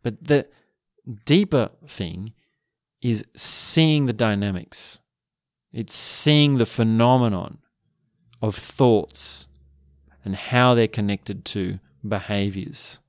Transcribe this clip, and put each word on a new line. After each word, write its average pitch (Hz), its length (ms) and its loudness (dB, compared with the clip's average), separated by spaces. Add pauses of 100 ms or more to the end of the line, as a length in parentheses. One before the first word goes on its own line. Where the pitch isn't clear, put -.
But 113 220 -8
the 147 240 0 (760)
deeper 151 420 2 (180)
thing 92 460 -10 (720)
is 117 240 -2 (100)
seeing 156 680 2
the 120 80 -2
dynamics. 104 880 -4 (680)
It's - 240 -6
seeing 147 600 4
the 117 80 4
phenomenon 113 960 2 (840)
of 107 140 -2
thoughts - 960 0 (760)
and 98 100 -6
how 123 380 2
they're 117 160 4
connected 101 560 -6
to 95 360 -6 (220)
behaviors. 101 1080 -4